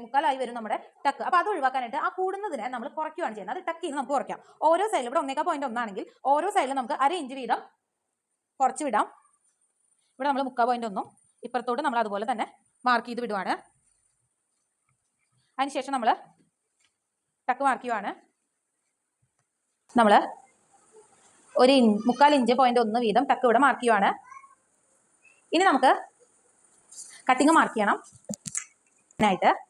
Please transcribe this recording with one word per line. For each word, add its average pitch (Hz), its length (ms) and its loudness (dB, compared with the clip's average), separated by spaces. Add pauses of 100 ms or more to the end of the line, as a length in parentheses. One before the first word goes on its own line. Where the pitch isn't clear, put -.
മുക്കാൽ 277 240 -2
ആയി 269 140 -2
വരും 240 160 -6
നമ്മുടെ 220 180 -6 (280)
ടക്ക്. 277 240 -4
അപ്പൊ 349 120 4
അത് 339 120 -2
ഒഴിവാക്കാനായിട്ട് 262 540 -2
ആ - 20 -4 (100)
കൂടുന്നതിനെ 370 560 -6
നമ്മൾ 247 140 -10 (100)
കുറയ്ക്കുകയാണ് 311 380 -6
ചെയ്യുന്നത്. 208 220 -8
അത് 359 100 -8
ടക്ക് 330 160 -8
ചെയ്ത് 294 140 -8
നമുക്ക് 277 180 -4
കുറയ്ക്കാം. 196 240 -6 (280)
ഓരോ 359 240 4
സൈഡിലും 254 180 -2
ഇവിടെ 330 140 0
ഒന്നേകാൽ 277 240 -4
പോയിന്റ് 285 220 -4
ഒന്നാണെങ്കിൽ 226 360 -6 (260)
ഓരോ 320 240 0
സൈഡിലും 277 240 0
നമുക്ക് - 260 -4
അര 311 60 2 (100)
ഇഞ്ച് 262 180 -10
വീതം 254 220 -4 (1000)
കുറച്ച് 262 280 0
വിടാം. 240 200 0 (1080)
ഇവിടെ 269 140 -2
നമ്മൾ 269 200 -2
മുക്കാൽ 240 200 0
പോയിന്റ് 233 200 -4
ഒന്നും 214 180 -8 (400)
ഇപ്പുറത്തോട്ട് 247 400 -4
നമ്മൾ 233 160 0
അതുപോലെ 202 280 -4
തന്നെ 262 160 -4 (400)
മാർക്ക് 240 220 2
ചെയ്ത് 240 160 -4
വിടുവാണ്. 202 280 -2 (2000)
അതിനുശേഷം 277 400 -4
നമ്മൾ 233 120 2 (1400)
ടക്ക് 254 200 -4
മാർക്ക് 254 180 -2
ചെയ്യുവാണ്. 226 260 -6 (1900)
നമ്മൾ 214 160 6 (1500)
ഒരു 254 160 8
ഇൻ-, 214 280 4
മുക്കാൽ 285 300 4
ഇഞ്ച് 247 220 2
പോയിന്റ് 247 240 4
ഒന്ന് 220 200 -2
വീതം 226 260 0
ടക്ക് 254 180 0
ഇവിടെ 233 180 4
മാർക്ക് 247 180 2
ചെയ്യുവാണ്. 220 260 2 (1500)
ഇനി 349 140 4
നമുക്ക് 285 220 6 (1400)
കട്ടിങ് 269 280 6
മാർക്ക് 240 200 4
ചെയ്യണം. 214 220 0 (1120)
അതിനായിട്ട് 202 380 2 (200)